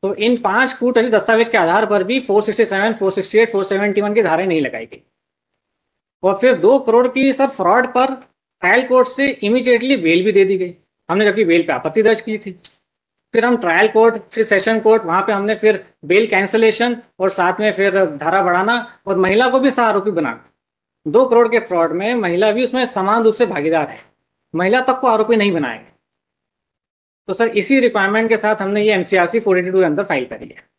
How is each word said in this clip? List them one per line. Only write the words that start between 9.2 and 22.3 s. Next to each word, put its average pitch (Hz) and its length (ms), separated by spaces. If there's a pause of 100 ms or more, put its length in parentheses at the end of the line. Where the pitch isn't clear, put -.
immediately 240 680
bail 170 280
भी 208 80
दे 196 120
दी 190 140
गई। 175 160 (340)
हमने 196 160
जबकि 202 200
bail 170 180
पे 160 100
आपत्ति 208 300
दर्ज 220 180
की 214 180
थी, 190 200 (760)
फिर 233 100
हम 240 120
trial 185 320
court, 220 280 (160)
फिर 226 120
session 220 360
court, 220 240
वहां 170 180
पे 226 100
हमने 202 220
फिर 214 300 (200)
bail 190 220
cancellation 220 680 (240)
और 190 100
साथ 180 300
में 214 120
फिर 196 320 (120)
धारा 165 260
बढ़ाना 190 340 (300)
और 190 120
महिला 196 300
को 254 120
भी 269 100
सह 247 120
आरोपी 208 280
बनाना। 147 340 (640)
दो 202 200
करोड़ 233 220
के 233 120
fraud 170 320
में 202 220
महिला 196 380